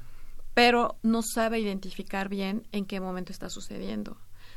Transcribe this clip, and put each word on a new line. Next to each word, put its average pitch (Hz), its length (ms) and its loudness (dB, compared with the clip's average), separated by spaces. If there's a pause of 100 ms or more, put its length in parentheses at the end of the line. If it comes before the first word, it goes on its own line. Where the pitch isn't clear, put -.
(540)
pero 240 480 6
no 226 220 4
sabe 226 360 2
identificar 196 720 -2
bien 196 420 -2
en 202 140 0
qué 196 140 -4
momento 185 320 -4
está 185 180 -8
sucediendo. 104 680 -6 (400)